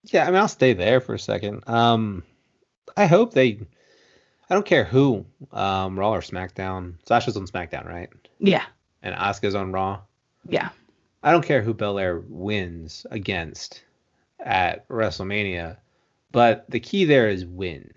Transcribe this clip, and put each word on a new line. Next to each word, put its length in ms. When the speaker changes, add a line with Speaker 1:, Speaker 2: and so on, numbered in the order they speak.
Speaker 1:
Yeah, 140
I 40
mean, 120
I'll 80
stay 240
there 300
for 140
a 40
second. 480
Um, 560
I 120
hope 260
they, 260
I 40
don't 120
care 200
who, 400
um, 480
Raw 140
or 80
SmackDown. 720
Sasha's 300
on 100
SmackDown, 400
right? 240
Speaker 2:
Yeah. 240
Speaker 1:
And 100
Asuka's 420
on 180
Raw. 260
Speaker 2:
Yeah. 220
Speaker 1:
I 80
don't 120
care 180
who 120
Belair 460
wins 840
against 720
at 480
WrestleMania, 880
but 380
the 100
key 240
there 240
is 180
win. 520